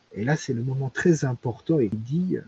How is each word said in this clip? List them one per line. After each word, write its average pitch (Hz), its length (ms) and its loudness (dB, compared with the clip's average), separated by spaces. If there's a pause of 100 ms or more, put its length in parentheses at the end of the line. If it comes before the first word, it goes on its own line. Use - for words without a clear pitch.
(140)
Et 101 100 -4
là, 143 100 2
c'est - 180 -4
le 117 120 -2
moment 135 260 -2
très 165 340 4
important. 127 540 -2
Et 113 140 4
il 107 100 -4
dit, 165 340 -2
euh, « - 120 -6